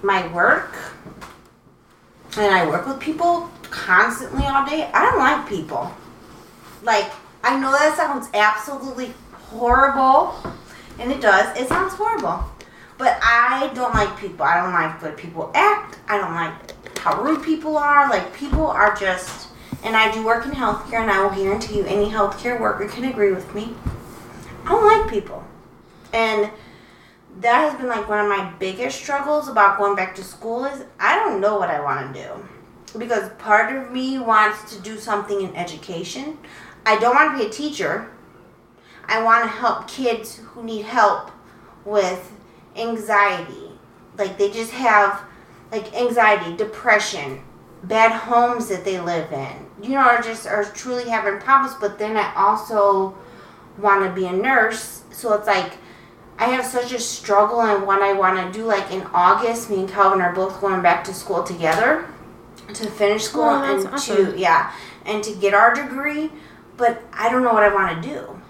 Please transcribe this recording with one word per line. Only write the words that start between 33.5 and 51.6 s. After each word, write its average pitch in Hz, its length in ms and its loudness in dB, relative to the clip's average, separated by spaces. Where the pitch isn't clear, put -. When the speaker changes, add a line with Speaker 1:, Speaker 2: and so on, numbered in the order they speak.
Speaker 1:
of 247 160 -8
me 262 300 -4
wants 226 540 2
to 190 60 -14
do 214 180 -12
something 202 420 -4
in 180 160 -6
education. 175 840 -10
I 214 120 4
don't 247 180 2
wanna 302 220 4
be 214 80 -2
a 214 40 -8
teacher. 208 600 -6
I 226 140 0
wanna 226 260 4
help - 400 -4
kids 233 480 -4
who 240 100 -16
need 220 220 -8
help 220 480 2
with 190 460 0
anxiety. 202 920 -2
Like, 190 220 -6
they 202 120 2
just 226 220 -8
have, 220 500 4
like, 214 220 -6
anxiety, 214 600 2
depression, 196 840 -2
bad 220 300 4
homes 240 560 0
that 185 160 -6
they 185 160 -2
live 170 320 -4
in, 135 340 -10
you 240 80 -8
know, 277 100 2
are 240 220 4
just, 226 240 -8
are 208 180 -2
truly 247 440 -8
having 202 320 -2
problems. 269 400 2